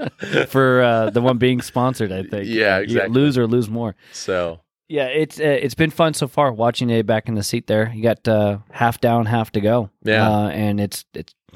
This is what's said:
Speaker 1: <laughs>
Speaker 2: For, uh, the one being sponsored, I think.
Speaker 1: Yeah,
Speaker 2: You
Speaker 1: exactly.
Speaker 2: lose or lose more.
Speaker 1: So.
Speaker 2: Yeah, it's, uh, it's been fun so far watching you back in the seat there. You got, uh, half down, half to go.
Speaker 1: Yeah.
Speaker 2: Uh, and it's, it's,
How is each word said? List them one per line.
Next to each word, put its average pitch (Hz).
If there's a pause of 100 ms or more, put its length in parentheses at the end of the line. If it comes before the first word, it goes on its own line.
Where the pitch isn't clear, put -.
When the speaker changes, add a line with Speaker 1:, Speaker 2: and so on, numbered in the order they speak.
(200)
Speaker 1:
<laughs> 135
Speaker 2:
For, 127
uh, 113
the 117
one 123
being 123
sponsored, 120
I 95
think. 101
Speaker 1:
Yeah, 107
Speaker 2:
You 101
Speaker 1:
exactly. 107
Speaker 2:
lose 135
or 120
lose 117
more. 113 (160)
Speaker 1:
So. 87 (300)
Speaker 2:
Yeah, 143
it's, 143
uh, 147
it's 139
been 160
fun 160
so 147
far 143
watching 117
you 113
back 110
in 113
the 104
seat -
there. 110
You 110
got, 113
uh, 104 (120)
half 117
down, 117
half 113
to 107
go. 107 (140)
Speaker 1:
Yeah. 110
Speaker 2:
Uh, 104
and 104
it's, -
it's, - (220)